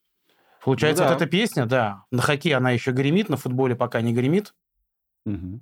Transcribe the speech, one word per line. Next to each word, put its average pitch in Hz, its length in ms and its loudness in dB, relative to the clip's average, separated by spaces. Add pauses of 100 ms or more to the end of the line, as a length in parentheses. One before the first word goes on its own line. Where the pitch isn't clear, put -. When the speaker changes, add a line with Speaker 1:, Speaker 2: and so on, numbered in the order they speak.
(640)
Speaker 1:
Получается, 147 380 2
Speaker 2:
Ну 151 80 4
Speaker 1:
вот 131 80 2
Speaker 2:
да. 170 60 0
Speaker 1:
эта 143 40 -4
песня, 175 380 0
да, 113 460 -2
на 123 100 0
хоккее 143 340 0
она 127 140 2
ещё 123 220 0
гремит, 143 360 2
на 151 80 0
футболе 127 380 0
пока 120 260 -2
не 117 120 0
гремит. 139 420 0 (720)
Speaker 3:
Мгм. 98 380 -8